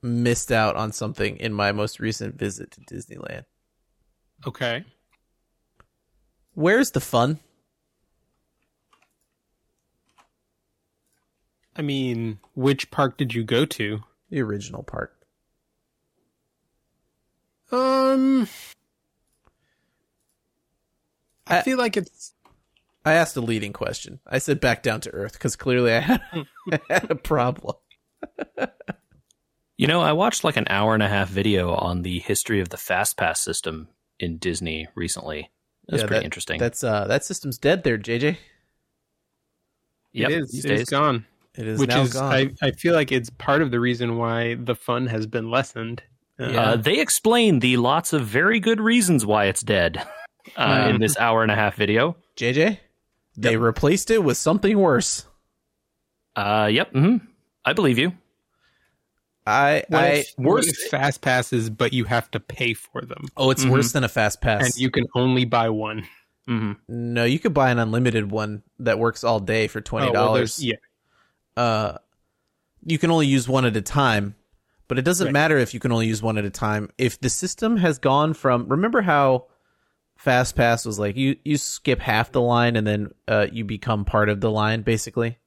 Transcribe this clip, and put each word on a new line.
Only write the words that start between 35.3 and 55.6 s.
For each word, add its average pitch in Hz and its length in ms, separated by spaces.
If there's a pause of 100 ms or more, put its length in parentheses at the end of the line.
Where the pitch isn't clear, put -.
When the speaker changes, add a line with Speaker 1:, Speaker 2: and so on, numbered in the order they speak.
Speaker 3:
That's 156 140
Speaker 1:
Yeah, 107 60
Speaker 3:
pretty 110 140
Speaker 1:
that, - 40
Speaker 3:
interesting. - 340
Speaker 1:
that's, 120 240
uh, 104 260
that 131 180
system's 143 320
dead 170 260
there, 117 140
J 113 200
J. 151 200 (1700)
Speaker 3:
Yep, 117 180
Speaker 2:
It 156 80
is. 131 140
Speaker 3:
these 135 120
Speaker 2:
It - 60
is 104 100
Speaker 3:
days. 123 80
Speaker 2:
gone. 139 380 (300)
Speaker 1:
It 117 100
is 110 120
Speaker 2:
Which 135 120
Speaker 1:
now 127 140
Speaker 2:
is, 120 100
Speaker 1:
gone. 135 180
Speaker 2:
I, 135 180 (120)
I 139 80
feel 170 240
like 147 180
it's 120 160
part - 320
of 147 100
the 120 80
reason 120 380
why 117 380
the 120 200
fun 123 340
has 110 180
been 113 240
lessened. 120 520 (380)
Uh, 120 80
Speaker 1:
Yeah. 117 120 (100)
Speaker 3:
Uh, 117 60
they 147 240
explain 226 580
the 127 180
lots 135 380
of 135 120
very 175 340
good 220 200
reasons 196 460
why 104 180
it's 98 160
dead, 85 380 (320)
<laughs> - 260
uh, 131 320
Speaker 2:
Hmm. 107 60
Speaker 3:
in 123 80
this 104 160
hour 113 240
and 110 100
a - 20
half 104 200
video. 113 420 (180)
Speaker 1:
J 120 200
J, 180 260 (560)
they 117 160
Speaker 3:
Yep. 113 80
Speaker 1:
replaced 143 500
it 226 140
with 123 140
something 196 400
worse. 147 480 (1080)